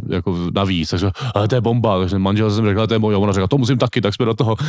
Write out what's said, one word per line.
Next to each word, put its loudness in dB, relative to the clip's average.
jako -2
navíc, 0
takže, 0
ale 0
to 0
je 2
bomba, 2
takže 0
manžel 2
jsem 0
řekl, 2
to 0
je 2
bomba, 2
ona 2
řekla, 0
to 2
musím 2
taky, 0
tak 0
jsme -2
do 2
toho, 0